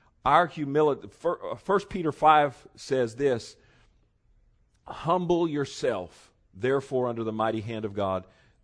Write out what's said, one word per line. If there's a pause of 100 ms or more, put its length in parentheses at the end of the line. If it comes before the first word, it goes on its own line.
(220)
Our
humility,
fir-,
uh,
First
Peter
five (220)
says
this, (1300)
"Humble
yourself, (220)
therefore,
under
the
mighty
hand
of
God, (380)